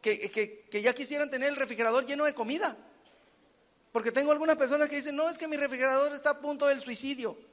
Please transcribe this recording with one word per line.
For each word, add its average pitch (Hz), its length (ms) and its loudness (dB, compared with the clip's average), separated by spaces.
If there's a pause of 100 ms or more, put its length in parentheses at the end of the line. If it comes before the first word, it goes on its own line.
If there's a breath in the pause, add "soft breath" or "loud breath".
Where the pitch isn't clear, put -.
que, 208 300 0
que, 214 400 -4
que 208 120 -2
ya 247 120 4
quisieran 285 360 -2
tener 262 180 0
el 285 80 -2
refrigerador 233 500 0
lleno 285 180 0
de 294 100 2
comida. 247 420 -2 (1160)
Porque 226 200 0
tengo 285 200 4
algunas 311 240 4
personas 294 320 2
que 294 80 -2
dicen: 285 200 -4
"No, 320 120 0
es 339 100 -4
que 330 100 -6
mi 302 80 -2
refrigerador 269 560 2
está 294 180 0
a 285 100 -2
punto 285 260 -2
del 277 140 4
suicidio". 247 560 -4 (160)